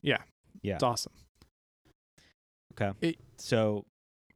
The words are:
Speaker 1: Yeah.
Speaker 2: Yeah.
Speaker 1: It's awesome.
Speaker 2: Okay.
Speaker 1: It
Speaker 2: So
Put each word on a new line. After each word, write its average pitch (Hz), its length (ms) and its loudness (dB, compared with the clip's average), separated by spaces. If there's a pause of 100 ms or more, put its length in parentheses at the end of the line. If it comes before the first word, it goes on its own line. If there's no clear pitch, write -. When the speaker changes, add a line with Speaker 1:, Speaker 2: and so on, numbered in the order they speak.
Speaker 1:
Yeah. 131 180 2 (400)
Speaker 2:
Yeah. 98 140 -2
Speaker 1:
It's 80 80 0
awesome. 120 300 0 (1700)
Speaker 2:
Okay. 98 220 -2
Speaker 1:
It 165 180 -2 (180)
Speaker 2:
So 107 480 2 (500)